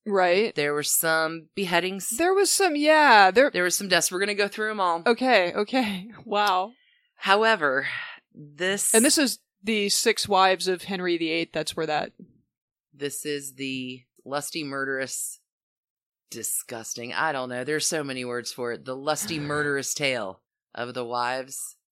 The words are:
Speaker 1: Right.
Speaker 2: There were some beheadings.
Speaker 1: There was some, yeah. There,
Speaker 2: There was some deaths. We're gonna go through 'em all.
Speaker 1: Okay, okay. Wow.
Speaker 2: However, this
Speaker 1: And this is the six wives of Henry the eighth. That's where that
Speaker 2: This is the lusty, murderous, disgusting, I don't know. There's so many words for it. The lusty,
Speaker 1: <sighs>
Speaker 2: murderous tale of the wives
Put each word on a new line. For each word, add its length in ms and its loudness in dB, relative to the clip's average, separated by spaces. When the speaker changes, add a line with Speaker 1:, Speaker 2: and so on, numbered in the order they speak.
Speaker 1:
Right. 500 2
Speaker 2:
There 180 0
were 100 -2
some 720 0
beheadings. 600 -2
Speaker 1:
There 160 2
was 180 2
some, 240 2
yeah. 540 8
There, 220 4
Speaker 2:
There 120 0
was 140 0
some 100 -6
deaths. 240 2
We're 80 -2
gonna 140 0
go 140 0
through 240 -6
'em 80 -4
all. 260 0
Speaker 1:
Okay, 480 4
okay. 540 -2
Wow. 480 0
Speaker 2:
However, 680 4
this 640 -2
Speaker 1:
And 100 8
this 140 4
is 180 0
the 260 0
six 380 0
wives 400 4
of 160 -2
Henry 340 -2
the 120 -2
eighth. 240 -4
That's 240 -4
where 80 -2
that 260 -2
Speaker 2:
This 340 -8
is 280 -6
the 460 -8
lusty, 380 -6
murderous, 760 -6
disgusting, 840 -8
I 180 0
don't 180 -6
know. 140 -6
There's 240 -2
so 160 -2
many 220 -8
words 260 -6
for 220 -6
it. 120 -12
The 100 -8
lusty, 440 -4
Speaker 1:
<sighs> 0 -
Speaker 2:
murderous 540 -4
tale 480 -4
of 200 -10
the 120 -6
wives 720 -6